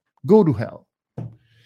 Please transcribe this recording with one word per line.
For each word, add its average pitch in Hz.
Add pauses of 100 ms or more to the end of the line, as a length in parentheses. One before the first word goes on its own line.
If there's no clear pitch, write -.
(240)
go 208
to 147
hell. » - (400)